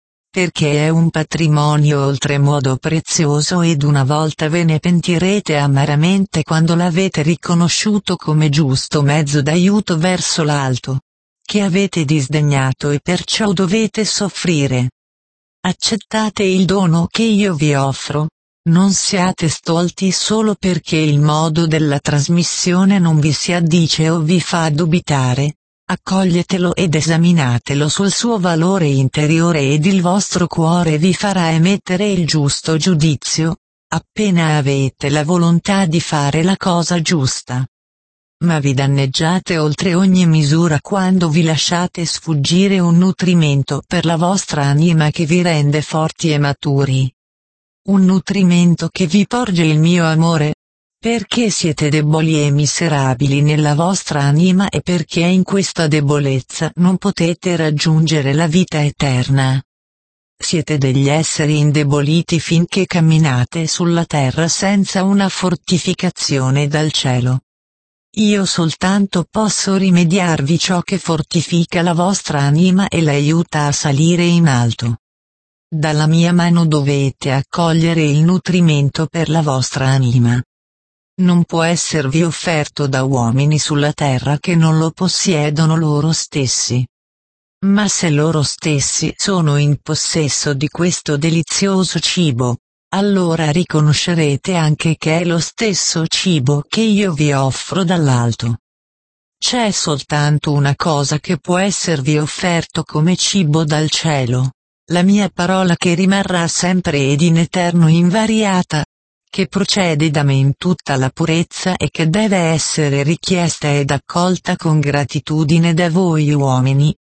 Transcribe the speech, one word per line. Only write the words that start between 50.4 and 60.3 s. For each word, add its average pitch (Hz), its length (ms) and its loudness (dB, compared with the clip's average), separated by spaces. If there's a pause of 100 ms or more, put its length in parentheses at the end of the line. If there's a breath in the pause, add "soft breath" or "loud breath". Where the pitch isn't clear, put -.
perché 226 520 -2
siete 151 400 -2
deboli 151 560 0
e 147 40 0
miserabili 139 920 0
nella 151 320 2
vostra 165 460 -2
anima 180 480 2
e - 120 -4
perché 170 400 -4
in 185 220 2
questa 180 440 -2
debolezza 143 920 -2
non 180 220 2
potete 175 580 -2
raggiungere 156 760 0
la 160 140 0
vita 151 360 0
eterna. 135 800 0 (720)